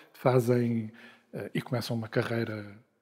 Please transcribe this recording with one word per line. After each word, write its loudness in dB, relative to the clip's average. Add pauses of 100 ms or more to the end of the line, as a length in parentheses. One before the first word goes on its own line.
(140)
fazem, 2 (420)
eh, -10
e 2
começam -2
uma -4
carreira, -2 (240)